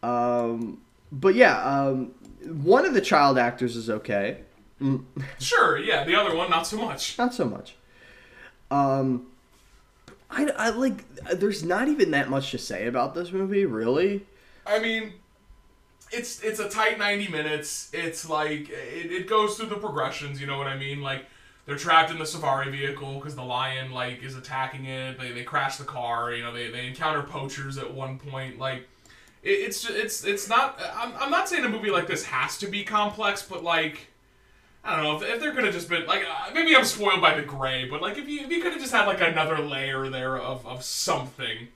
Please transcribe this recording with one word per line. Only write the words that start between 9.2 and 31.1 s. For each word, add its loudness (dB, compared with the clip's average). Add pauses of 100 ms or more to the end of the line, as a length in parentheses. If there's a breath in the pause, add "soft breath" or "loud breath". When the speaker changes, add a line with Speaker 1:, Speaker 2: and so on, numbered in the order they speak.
Speaker 1:
I, 0 (100)
I, 2
like, 0 (320)
there's 0
not 2
even 4
that 2
much 0
to -6
say -4
about 0
this -6
movie, 2
really. 2 (400 soft breath)
Speaker 2:
I 2
mean, -4 (1000)
it's, -8
it's -2
a -4
tight 0
ninety 0
minutes. -4
It's -6
like, -2
it, -10
it -4
goes 2
through -6
the -6
progressions, -6
you -8
know -4
what -4
I -6
mean? -8
Like, -6 (400 soft breath)
they're -6
trapped 6
in -6
the -4
safari 0
vehicle -6
'cause -10
the -10
lion, -4
like, -6
is -12
attacking -6
it. -8
They, -8
they -10
crash -2
the -12
car, -4
you -6
know, -8
they, -6
they -8
encounter -2
poachers -8
at -8
one -8
point. -10
Like, -6 (560 soft breath)
it, -2
it's 0
ju-, -4
it's, -4
it's 0
not, 2 (160)
I'm, -6